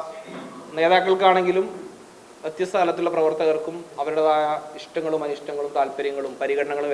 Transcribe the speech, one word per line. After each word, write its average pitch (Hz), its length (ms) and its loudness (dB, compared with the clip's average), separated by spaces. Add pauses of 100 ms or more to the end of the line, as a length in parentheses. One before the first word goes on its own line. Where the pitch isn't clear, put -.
(720)
നേതാക്കൾക്കാണെങ്കിലും 185 1160 4 (540)
വ്യത്യസ്ത 175 340 -4
തലത്തിലുള്ള 170 320 2
പ്രവർത്തകർക്കും 160 760 0 (140)
അവരുടേതായ 156 460 2 (340)
ഇഷ്ടങ്ങളും 156 440 -2
അനിഷ്ടങ്ങളും 143 520 -6
താല്പര്യങ്ങളും 139 680 -2
പരിഗണനകളും 143 520 -2